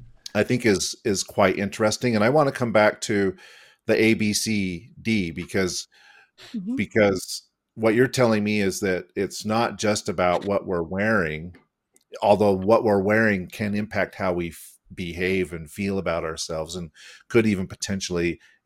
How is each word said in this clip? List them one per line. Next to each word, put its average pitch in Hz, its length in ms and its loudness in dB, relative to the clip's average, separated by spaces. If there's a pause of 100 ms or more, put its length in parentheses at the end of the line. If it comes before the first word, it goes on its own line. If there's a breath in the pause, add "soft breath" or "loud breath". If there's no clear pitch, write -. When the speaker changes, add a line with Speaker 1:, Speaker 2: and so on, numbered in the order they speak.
(360)
Speaker 1:
I 104 80 2
think 120 220 0
is, 98 300 2 (100)
is 98 180 0
quite 98 360 2
interesting. 110 560 0
And 104 80 2
I 117 60 4
wanna 143 240 2
come 120 180 -4
back 107 300 4
to 98 340 0 (520 loud breath)
the 107 140 4
A 110 140 6
B 104 180 0
C 98 560 -4 (120)
D 101 300 -2
because, 87 560 -4 (680 loud breath)
Speaker 2:
Mm-hmm. 214 200 -8
Speaker 1:
because 104 680 0 (320)
what 110 200 2
you're 123 120 4
telling 113 360 2
me 107 180 0
is 95 200 -2
that 92 340 -2
it's 95 300 -6
not 107 320 -2
just 107 320 -2
about 90 360 0
what 101 200 -2
we're 87 180 -2
wearing, 87 720 -2 (680)
although 101 320 6
what 95 300 2
we're 104 180 4
wearing 104 460 2
can 104 280 -6
impact 104 400 -4
how 95 180 -2
we 87 160 -4
f-, - 280 -20 (180)
behave 90 580 -4
and 80 180 -12
feel 98 280 -4
about 85 240 -4
ourselves 80 520 -8
and 85 160 -10 (380 loud breath)
could 113 180 4
even 92 200 0
potentially 87 720 -4 (260 soft breath)